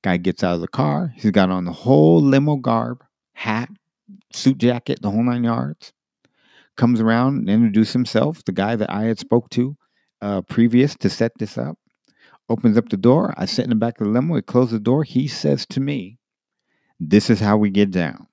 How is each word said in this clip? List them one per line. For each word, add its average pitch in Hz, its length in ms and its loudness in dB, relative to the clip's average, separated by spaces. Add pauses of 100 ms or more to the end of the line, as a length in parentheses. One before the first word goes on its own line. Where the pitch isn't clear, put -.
Guy 90 140 0
gets 87 280 -4
out 87 120 -2
of 85 40 -6
the 85 80 -8
car. 151 480 -4
He's 107 140 0
got 95 200 2
on 92 140 -4
the 87 80 -6
whole 151 480 4
limo 143 360 2
garb, 120 480 -4 (280)
hat, 113 360 -6 (640)
suit 135 260 0
jacket, 120 440 -2
the 104 80 -4
whole 107 120 -2
nine 120 220 -2
yards. 123 480 -6 (840)
Comes 120 240 2
around 120 380 2
and - 120 -4
introduced 110 420 2
himself, 127 520 -2
the - 80 -6
guy 101 240 -2
that 107 140 -4
I 104 140 -4
had 113 140 -2
spoke - 320 -2
to, 131 260 -4 (440)
uh, 101 220 -4
previous 120 540 2
to - 140 -2
set - 280 -2
this - 200 -8
up. 123 200 -8 (720)
Opens 113 300 2
up 117 100 0
the 107 80 -2
door. 120 400 2
I - 80 -6
sit - 200 -4
in 123 60 -6
the 117 60 2
back 113 240 -2
of 107 60 -2
the 104 60 0
limo. 143 240 0
He - 60 -2
closes 123 300 0
the 110 80 -2
door. 127 240 0
He 139 240 -4
says 139 380 -2
to - 140 -6
me, 127 380 -8 (800)
"This 98 320 2
is 107 100 4
how 104 160 2
we 104 140 2
get 98 200 2
down." 87 420 -6